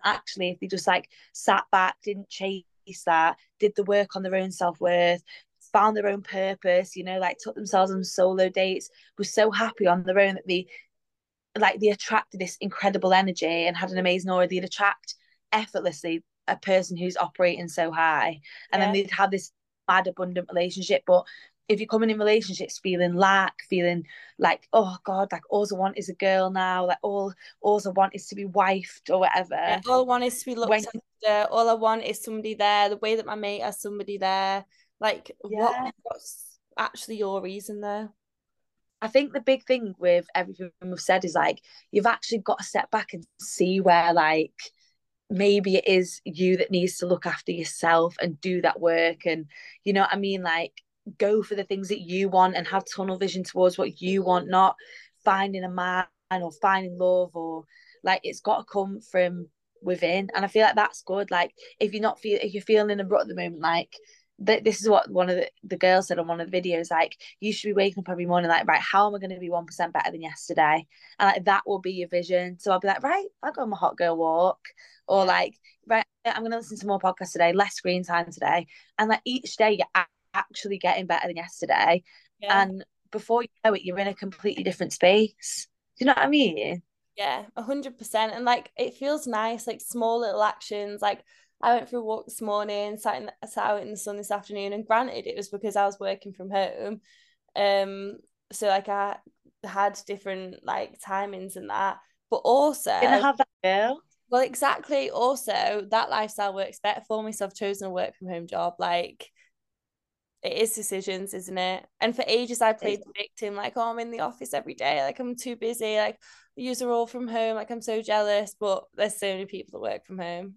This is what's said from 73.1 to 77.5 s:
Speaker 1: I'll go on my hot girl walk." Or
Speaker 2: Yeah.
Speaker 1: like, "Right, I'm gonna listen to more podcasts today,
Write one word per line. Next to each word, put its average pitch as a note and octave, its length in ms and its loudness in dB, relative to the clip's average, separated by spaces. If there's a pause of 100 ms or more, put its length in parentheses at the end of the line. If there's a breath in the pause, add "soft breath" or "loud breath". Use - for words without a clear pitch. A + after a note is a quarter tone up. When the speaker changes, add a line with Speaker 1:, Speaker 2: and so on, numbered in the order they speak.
Speaker 1:
I'll D#4 100 -4
go C#4+ 80 -6
on A3 80 -4
my G3+ 80 -6
hot - 200 0
girl E3+ 200 2
walk." E3 420 2 (480 soft breath)
Or G3 180 4
Speaker 2:
Yeah. F3+ 60 4
Speaker 1:
like, F3+ 280 0 (260 soft breath)
"Right, A3 200 2 (200)
I'm A3+ 180 -2
gonna A3+ 140 -4
listen A3+ 220 -12
to G3 80 -10
more G3 120 0
podcasts F#3 340 -2
today, E3+ 200 4